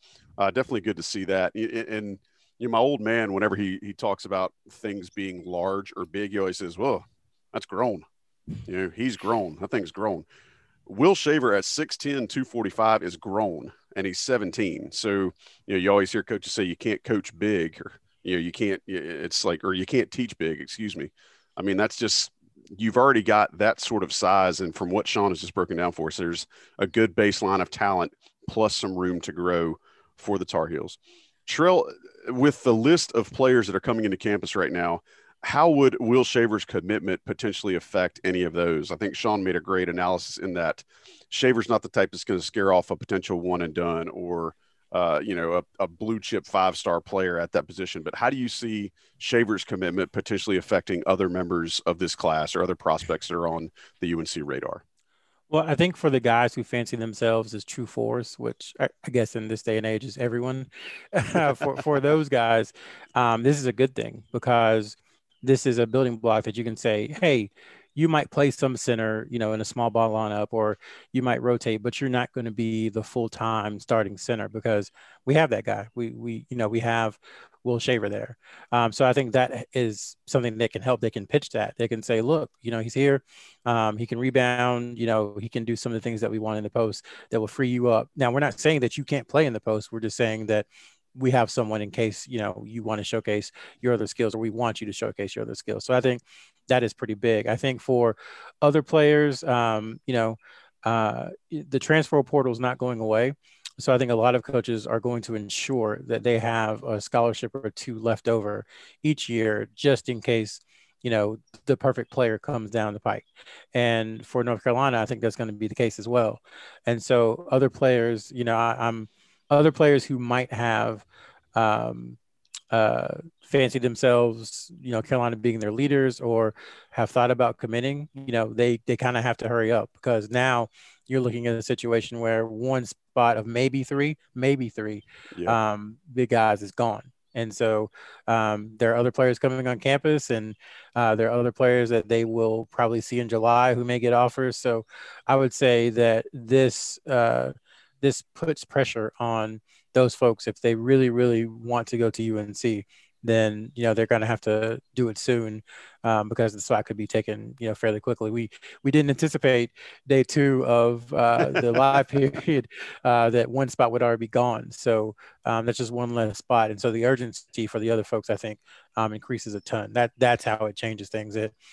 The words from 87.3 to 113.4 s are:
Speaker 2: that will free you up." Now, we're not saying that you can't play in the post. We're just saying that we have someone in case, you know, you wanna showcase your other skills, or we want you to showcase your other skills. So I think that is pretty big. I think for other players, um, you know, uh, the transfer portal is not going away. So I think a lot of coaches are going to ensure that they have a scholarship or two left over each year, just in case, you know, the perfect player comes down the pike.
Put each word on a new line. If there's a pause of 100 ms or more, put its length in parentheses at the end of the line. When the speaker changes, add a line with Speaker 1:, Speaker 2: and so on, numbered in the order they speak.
Speaker 2:
that
will
free
you
up."
Now,
we're
not
saying
that
you
can't
play
in
the
post.
We're
just
saying
that (480)
we
have
someone
in
case,
you
know,
you
wanna
showcase (300)
your
other
skills,
or
we
want
you
to
showcase
your
other
skills.
So
I
think (460)
that
is
pretty
big.
I
think
for (460)
other
players,
um,
you
know, (460)
uh, (220)
the
transfer
portal
is
not
going
away. (460)
So
I
think
a
lot
of
coaches
are
going
to
ensure
that
they
have
a
scholarship
or
two
left
over (360)
each
year,
just
in
case, (420)
you
know, (280)
the
perfect
player
comes
down
the
pike. (480)